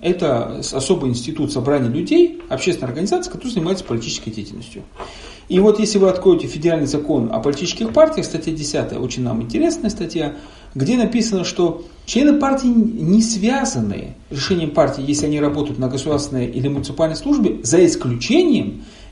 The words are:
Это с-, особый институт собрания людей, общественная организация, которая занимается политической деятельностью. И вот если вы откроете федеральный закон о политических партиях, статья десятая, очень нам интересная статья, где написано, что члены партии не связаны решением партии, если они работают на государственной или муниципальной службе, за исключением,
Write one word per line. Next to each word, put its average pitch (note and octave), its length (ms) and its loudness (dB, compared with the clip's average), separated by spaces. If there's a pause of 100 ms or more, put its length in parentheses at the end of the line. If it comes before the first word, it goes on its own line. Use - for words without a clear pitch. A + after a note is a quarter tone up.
Это C#3 580 -2
с-, - 140 -8
особый C#3 360 0
институт C3+ 420 -4
собрания C3 360 0
людей, D4 600 2
общественная D#3+ 400 -2
организация, F#3 440 -2
которая A3+ 220 -10
занимается F#3 300 -2
политической - 460 -6
деятельностью. G2+ 520 -12 (640)
И F#3 120 4
вот G#3 180 8
если G#3 200 2
вы F#3+ 100 6
откроете F#3 380 4
федеральный D#3 400 0
закон C#3+ 460 -2
о - 60 -2
политических F3+ 540 -2
партиях, D#4 340 4
статья D#3+ 260 -6
десятая, D3 460 -4
очень B2+ 240 -4
нам B2 200 -2
интересная D4 480 0
статья, D#3 440 -4 (400)
где C3+ 220 0
написано, G3+ 480 0
что E3+ 400 -2 (220)
члены C#4+ 340 4
партии C4+ 260 0
не A3 560 4
связаны G#3+ 920 -2 (160)
решением D3+ 420 -2
партии, C#3 340 2
если D3 200 0
они D3 140 0
работают D3 380 -2
на B2+ 100 0
государственной C#3 580 -2
или C3 220 -2
муниципальной C#3+ 480 -2
службе, C4+ 460 0
за E3 240 6
исключением, F3+ 1000 0 (280)